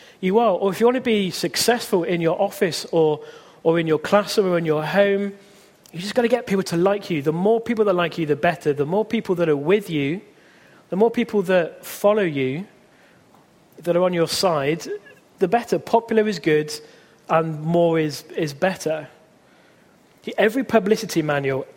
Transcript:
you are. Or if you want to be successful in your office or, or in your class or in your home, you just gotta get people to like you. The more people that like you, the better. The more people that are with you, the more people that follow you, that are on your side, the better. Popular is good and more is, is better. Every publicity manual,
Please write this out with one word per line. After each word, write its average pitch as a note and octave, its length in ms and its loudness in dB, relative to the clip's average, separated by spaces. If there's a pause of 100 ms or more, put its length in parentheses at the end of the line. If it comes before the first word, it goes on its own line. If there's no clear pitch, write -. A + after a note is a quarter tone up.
(200)
you F#3+ 180 0
are. A#3 140 4
Or G3 180 0
if F3+ 120 -4
you A3+ 40 4
want B3 100 4
to B3+ 60 -2
be G#3 300 0
successful A3 720 -2
in F3 160 -2
your E3 220 0
office G3 500 -2
or, D#3 320 2 (400)
or E3 160 2
in E3 80 -2
your D3+ 120 2
class - 380 0
or F#3 200 2
in E3+ 80 -2
your D3+ 180 0
home, G3 480 2 (640)
you E3 80 -10
just G3+ 120 -8
gotta A#3 140 2
get A#3+ 180 4
people F#3+ 180 0
to F3 120 -4
like G3 340 2
you. D#3 120 0
The D3 100 0
more G3+ 300 2
people A3 240 0
that G3 80 2
like F3 240 0
you, E3+ 80 -2
the D3 100 2
better. D3+ 380 0
The C#3 120 0
more G3 200 -2
people G#3 300 -2
that E3+ 120 0
are D3+ 80 2
with F3+ 340 0
you, D3+ 300 -2 (720)
the F3+ 80 -4
more A3 120 4
people A3+ 340 -2
that F3+ 420 0
follow G#3 380 0
you, C#3+ 440 -4 (1120)
that E3+ 160 0
are F3 60 2
on F3+ 120 2
your E3 140 2
side, D#3 600 0 (500)
the F#3+ 100 2
better. A#3 300 0
Popular A3+ 500 0
is G3 120 -4
good D3+ 340 0 (560)
and D#3+ 320 0
more E3 380 2
is, D3+ 240 -4 (120)
is D#3+ 160 -4
better. D#3 560 -4 (1300)
Every A3 280 2
publicity G#3 580 0
manual, C#3 560 -2